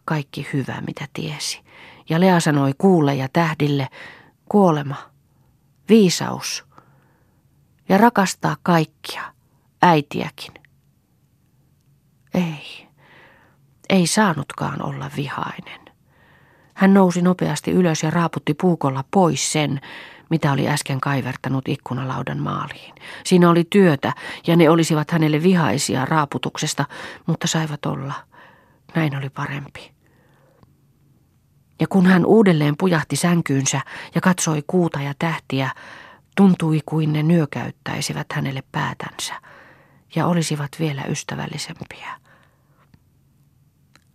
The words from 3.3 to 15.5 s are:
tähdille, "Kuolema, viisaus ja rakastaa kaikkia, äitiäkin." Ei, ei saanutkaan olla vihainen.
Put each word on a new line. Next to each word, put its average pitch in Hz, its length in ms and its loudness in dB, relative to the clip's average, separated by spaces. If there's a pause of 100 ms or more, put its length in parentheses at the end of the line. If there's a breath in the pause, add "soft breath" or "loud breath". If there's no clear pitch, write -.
tähdille, 147 540 0 (640 loud breath)
"Kuolema, 151 480 2 (920)
viisaus 165 760 2 (1200 soft breath)
ja 185 80 4
rakastaa 196 640 2
kaikkia, - 720 -2 (480)
äitiäkin." - 720 0 (1800)
Ei, 165 540 -6 (1000 soft breath)
ei 185 180 4
saanutkaan 151 760 -2
olla 139 340 -8
vihainen. - 680 -10 (920 soft breath)